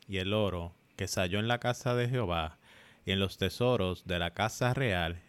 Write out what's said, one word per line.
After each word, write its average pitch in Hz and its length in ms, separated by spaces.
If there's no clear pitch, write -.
y 95 120
el 95 120
oro 90 420
que 92 140
se - 100
halló 95 200
en 110 100
la 120 100
casa 123 360
de 120 120
Jehová 87 500
y - 60
en 95 100
los 95 200
tesoros 98 640
de 90 140
la 85 160
casa 123 400
real, 87 540